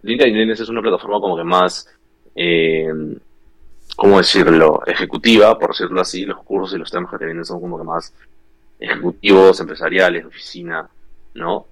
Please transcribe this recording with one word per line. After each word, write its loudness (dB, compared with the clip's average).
LinkedIn 2
Learning 0
es -8
una -6
plataforma -2
como -2
que -6
más, 0
eh, 0
¿cómo 6
decirlo? 4
Ejecutiva, 4
por -4
decirlo -4
así. -6
Los -12
cursos -6
y -8
los -14
temas -8
que -12
te -10
vienen -10
son -10
como -10
que -12
más -8
ejecutivos, 4
empresariales, -2
de -20
oficina, -12
¿no? -6